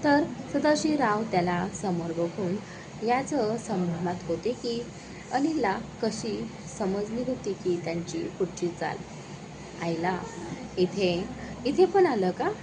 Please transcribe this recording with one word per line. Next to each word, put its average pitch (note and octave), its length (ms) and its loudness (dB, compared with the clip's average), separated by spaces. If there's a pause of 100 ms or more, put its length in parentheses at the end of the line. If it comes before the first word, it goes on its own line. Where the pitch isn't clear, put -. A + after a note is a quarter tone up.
तर D4 200 6 (260)
सदाशिवराव C#4+ 760 4
त्याला F3+ 480 2
समोर E3+ 400 -2
बघून F3 440 0 (440)
याच B3+ 320 2 (280)
संभ्रमात F3+ 640 -2
होते E3+ 300 -2
की A#3+ 180 -4 (580)
अनिलला C4+ 480 2 (200)
कशी A3 340 0 (360)
समजली G#3 540 -2
होती A#3+ 320 -2
की F3 260 0
त्यांची E3+ 500 -4
पुढची F3 400 -2
चाल. D#3 260 -4 (840)
"आईला, F3 400 0 (580)
इथे, F#3 340 4 (540)
इथे D4+ 220 6
पण F#4 200 6
आलं G3 260 4
का? D4+ 160 0 (140)